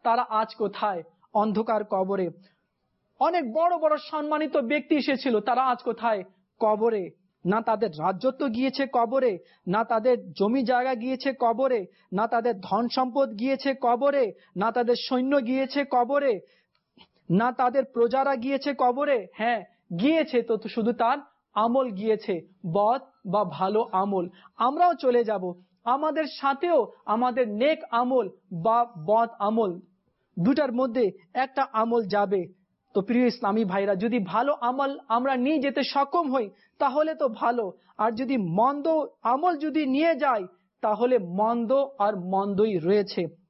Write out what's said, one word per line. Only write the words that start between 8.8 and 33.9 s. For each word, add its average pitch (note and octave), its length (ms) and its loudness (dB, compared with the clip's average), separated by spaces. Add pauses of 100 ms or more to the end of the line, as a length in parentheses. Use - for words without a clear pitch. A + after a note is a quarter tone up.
কবরে, A#3 460 2 (280)
না G#3 160 0
তাদের A3 480 0
জমি A3+ 320 0
জায়গা B3+ 320 0
গিয়েছে B3+ 440 -4
কবরে, A#3 460 0 (280)
না G#3+ 140 0
তাদের A3+ 320 0
ধন A3 280 -2
সম্পদ B3+ 520 -2
গিয়েছে C4+ 420 -2
কবরে, B3 520 0 (240)
না A3 140 0
তাদের A#3+ 240 0
সৈন্য C4 500 0
গিয়েছে C4+ 440 -2
কবরে, B3+ 500 0 (920)
না A#3 200 2
তাদের B3+ 340 0
প্রজারা C4+ 500 2
গিয়েছে C4+ 420 -2
কবরে। B3+ 560 0
হ্যাঁ, A3 300 -2 (360)
গিয়েছে C#4+ 420 2
তো, A#3 160 -2
তো G3+ 120 -10
শুধু A#3 240 0
তার A#3+ 240 0 (360)
আমল A#3 380 0
গিয়েছে, G#3 500 -2 (320)
বদ G#3+ 280 2 (240)
বা G3+ 180 0
ভালো F#3+ 480 -2
আমল। F#3 380 -2 (260)
আমরাও E4 380 2
চলে B3 300 2
যাব, F#3 300 -4 (300)
আমাদের D4 420 -2
সাথেও C4+ 680 0 (140)
আমাদের A#3+ 440 0
নেক C#4 300 0 (120)
আমল A#3+ 380 0 (220)
বা A3 340 2 (200)
বদ A3+ 240 2 (100)
আমল, G#3 400 0 (600)
দুটার C4 320 2
মধ্যে A#3+ 400 0 (220)
একটা C4 380 -2
আমল A3+ 320 0
যাবে। G3 420 0 (480)
তো G3+ 80 2
প্রিয় A#3+ 260 2
ইসলামী A3 380 0
ভাইরা, D4 300 0